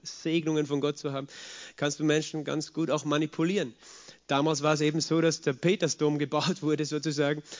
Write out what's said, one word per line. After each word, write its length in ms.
Segnungen 640
von 160
Gott 160
zu 140
haben, 160
kannst 220
du 60
Menschen 400
ganz 300
gut 160
auch 160
manipulieren. 640
Damals 340
war 120
es 60
eben 200
so, 200
dass 200
der 120
Petersdom 680
gebaut 440
wurde, 220
sozusagen, 580